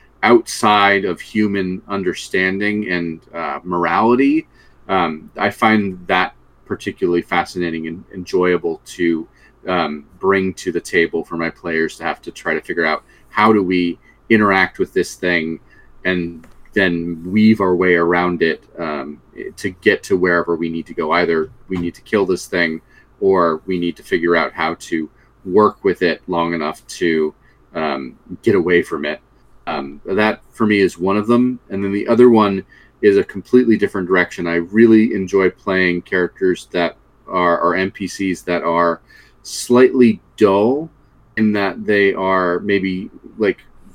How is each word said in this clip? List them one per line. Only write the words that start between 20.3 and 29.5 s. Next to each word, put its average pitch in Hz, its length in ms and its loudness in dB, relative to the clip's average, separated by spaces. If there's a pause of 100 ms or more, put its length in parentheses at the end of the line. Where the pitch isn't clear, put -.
we 82 140 -4
need 82 160 -8
to 78 80 -18
go. 80 180 -4
Either 82 400 0 (160)
we 92 100 -6
need 87 180 -6
to - 60 -20
kill 101 240 0
this 90 220 -4
thing 82 340 -2 (380)
or 87 460 2
we 92 120 -4
need 87 200 -4
to - 60 -20
figure 85 320 0
out 78 180 -2
how 82 220 -4
to 80 340 -8 (360)
work 98 380 2
with 92 180 0
it 82 260 -2
long 85 260 -2
enough 78 340 -8
to, 80 460 -2 (420)
um, 69 420 -8 (240)
get 104 140 2
away 87 260 2
from 76 240 -6
it. 76 140 -6 (460)